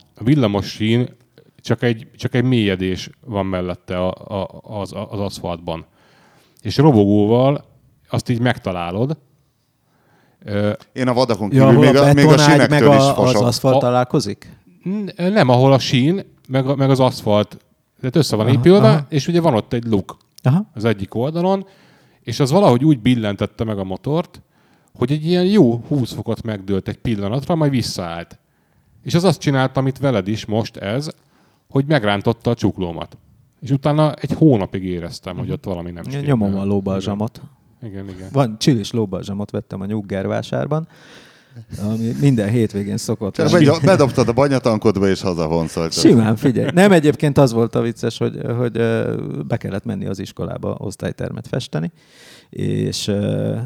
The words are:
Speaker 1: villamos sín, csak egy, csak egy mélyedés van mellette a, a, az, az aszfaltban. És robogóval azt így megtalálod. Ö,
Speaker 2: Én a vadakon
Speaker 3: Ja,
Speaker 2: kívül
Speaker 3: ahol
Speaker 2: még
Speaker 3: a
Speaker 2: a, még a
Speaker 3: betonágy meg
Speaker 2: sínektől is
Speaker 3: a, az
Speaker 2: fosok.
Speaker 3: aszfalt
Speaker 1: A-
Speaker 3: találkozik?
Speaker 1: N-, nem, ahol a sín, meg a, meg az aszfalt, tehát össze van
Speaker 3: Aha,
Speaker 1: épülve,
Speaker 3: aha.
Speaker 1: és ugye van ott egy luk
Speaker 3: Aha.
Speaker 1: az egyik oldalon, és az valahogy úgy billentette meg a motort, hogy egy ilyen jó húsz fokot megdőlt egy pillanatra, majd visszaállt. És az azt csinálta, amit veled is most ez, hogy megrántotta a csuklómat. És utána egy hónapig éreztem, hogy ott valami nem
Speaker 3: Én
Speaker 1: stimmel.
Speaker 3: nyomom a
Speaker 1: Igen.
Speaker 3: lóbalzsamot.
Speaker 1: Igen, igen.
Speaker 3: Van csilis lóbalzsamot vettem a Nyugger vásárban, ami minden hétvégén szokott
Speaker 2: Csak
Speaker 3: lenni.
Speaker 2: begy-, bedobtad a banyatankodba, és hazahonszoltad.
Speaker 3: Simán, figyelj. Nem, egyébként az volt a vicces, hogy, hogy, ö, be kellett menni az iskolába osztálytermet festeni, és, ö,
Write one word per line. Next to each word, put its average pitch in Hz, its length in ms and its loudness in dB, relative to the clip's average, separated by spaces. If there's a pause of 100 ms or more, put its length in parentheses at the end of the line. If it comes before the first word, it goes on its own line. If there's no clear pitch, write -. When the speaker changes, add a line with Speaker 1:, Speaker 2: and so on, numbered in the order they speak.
(240)
Speaker 1:
villamos 107 460 0
sín, 117 400 -2 (480)
csak - 260 -6
egy, 117 240 -4 (100)
csak - 180 -8
egy 123 80 2
mélyedés 95 680 -2 (160)
van 101 200 -4
mellette 90 520 -6
a, 90 120 -2 (320)
a, 87 200 -12 (180)
az, 95 140 -10 (160)
az 107 100 -10
aszfaltban. 85 680 -8 (760)
És - 160 -6
robogóval 117 880 4 (440)
azt - 200 -4
így 120 120 -2
megtalálod. 104 760 -4 (1300)
Ö, 104 260 -2 (220)
Speaker 2:
Én 127 140 -2
a 127 60 0
vadakon 110 400 0
Speaker 3:
Ja, 135 140 6
Speaker 2:
kívül - 0 -
Speaker 3:
ahol 139 180 8
Speaker 2:
még 127 100 6
Speaker 3:
a 139 140 6
Speaker 2:
a, 147 40 6
még 143 120 6
a 156 40 8
Speaker 3:
betonágy 147 280 8
meg 131 80 6 (140)
Speaker 2:
sínektől - 140 6
is - 80 8
Speaker 3:
a, 139 80 4
az 139 60 0 (160)
Speaker 2:
fosok. 113 160 2
Speaker 3:
aszfalt 127 280 2
Speaker 1:
A- 139 40 4
Speaker 3:
találkozik? 123 760 -2 (260)
Speaker 1:
N-, 196 260 -6 (240)
nem, 170 160 4
ahol 127 240 6
a 131 60 4
sín, 143 420 0 (260)
meg 131 200 -2
a, 143 80 -2
meg 135 140 0
az 120 100 4
aszfalt, 110 580 0 (420)
tehát 127 160 -8
össze 139 200 2
van 107 100 0
Speaker 3:
Aha, 120 100 4
Speaker 1:
épülve, 185 340 6
Speaker 3:
aha. 151 200 4
Speaker 1:
és 147 180 -2
ugye 170 140 0
van 160 120 2
ott 107 200 -2
egy 120 120 -4
luk 104 320 -2 (240)
Speaker 3:
Aha. 170 320 2
Speaker 1:
az 107 120 -6
egyik 101 300 -2
oldalon, 170 500 -2 (560)
és - 180 -8
az 135 120 0
valahogy 151 340 4
úgy 151 140 4
billentette 107 640 -2
meg 107 140 -6
a 98 60 -6
motort, 131 580 -6 (520)
hogy 123 180 -4
egy 156 140 -2
ilyen 180 200 2
jó 131 420 4
húsz 139 260 -4
fokot 110 300 -8
megdőlt 98 440 -4
egy 107 100 -8
pillanatra, 117 580 -4
majd 151 160 0
visszaállt. 87 680 -6 (640)
És 113 100 -6
az 170 100 0
azt 180 160 2
csinálta, 131 400 -2
amit 135 200 -4
veled 120 280 -2
is 104 180 -6
most 107 320 -4
ez, 127 320 -6 (600)
hogy 139 180 -2
megrántotta 120 600 0
a 120 60 0
csuklómat. 87 600 -4 (440)
És 147 100 -12
utána 147 420 0
egy - 200 -8
hónapig 104 500 2
éreztem, 87 540 -8
hogy 92 140 -8
ott 92 140 -8
valami 87 260 -8
nem 87 120 -14
Speaker 3:
Én 117 60 -12
Speaker 1:
stimmel. 143 180 -6
Speaker 3:
nyomom 110 240 0
a 98 40 -2
Speaker 1:
Igen. 98 120 -4
Speaker 3:
lóbalzsamot. 101 760 -4 (400)
Speaker 1:
Igen, 98 280 -14
igen. 92 220 -16
Speaker 3:
Van 120 280 0
csilis 117 320 0
lóbalzsamot 101 600 -6
vettem 104 300 -10
a 98 40 -8
Nyugger 98 420 -6
vásárban, 135 600 -4 (1040)
ami 113 200 -4 (100)
minden 117 280 2
hétvégén 101 480 -2
szokott 107 360 -6
Speaker 2:
Csak 156 160 0
Speaker 3:
lenni. 165 160 6
Speaker 2:
begy-, 156 180 4
bedobtad 143 440 4
a 120 60 0
banyatankodba, 113 760 2
és 92 120 0
hazahonszoltad. 82 720 -2
Speaker 3:
Simán, 110 420 4
figyelj. 110 380 0
Nem, 196 180 4
egyébként 151 460 2
az 135 160 4
volt 113 220 0
a 123 60 0
vicces, 117 360 -6
hogy, 120 220 -4 (180)
hogy, 120 200 -4
ö, 113 440 -2 (260)
be 120 100 -2
kellett 98 280 -8
menni 98 200 -6
az 98 140 -8
iskolába 92 600 -8
osztálytermet - 680 -10
festeni, 151 440 -6 (580)
és, 101 580 -6
ö, 104 480 -4 (100)